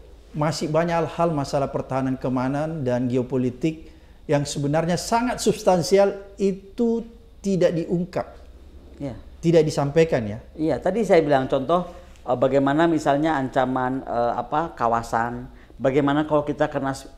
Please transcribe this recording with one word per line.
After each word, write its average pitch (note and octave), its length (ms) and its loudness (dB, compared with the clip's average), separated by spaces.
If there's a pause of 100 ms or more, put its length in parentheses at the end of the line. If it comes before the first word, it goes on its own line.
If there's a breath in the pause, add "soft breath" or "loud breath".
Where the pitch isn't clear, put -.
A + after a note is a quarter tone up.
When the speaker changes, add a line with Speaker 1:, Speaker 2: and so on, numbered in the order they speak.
(340)
Speaker 1:
masih D#3 320 -2
banyak E3 320 0
hal-hal E3+ 320 0
masalah C#3 400 -2
pertahanan, C3 480 -2
keamanan, C#3+ 640 -2
dan B2 240 0
geopolitik B2+ 800 -2 (400 soft breath)
yang D3 160 2
sebenarnya D#3 560 -2
sangat A#3 400 -2
substansial G3 720 4 (260)
itu A3+ 680 -2 (320)
tidak F3 340 2
diungkap. E3+ 640 -4 (640)
Speaker 2:
Iya. C#3 160 -10 (240)
Speaker 1:
Tidak E3 220 4
disampaikan D3+ 640 2
ya? G#2+ 160 -6 (160)
Speaker 2:
Iya, D#3 240 -2
tadi F#3+ 240 0
saya F3 160 6
bilang C#3+ 260 4
contoh, D3+ 380 0 (400 loud breath)
eh, - 100 -4
bagaimana C#3 540 2
misalnya D3+ 480 2
ancaman, C3 640 0
eh, A#2+ 400 -2
apa, D#3 320 -4
kawasan, A#2 800 -2 (240 loud breath)
bagaimana C#3 480 2
kalau D3+ 180 0
kita D3 240 -2
kena C3+ 300 -4
s-, - 220 -16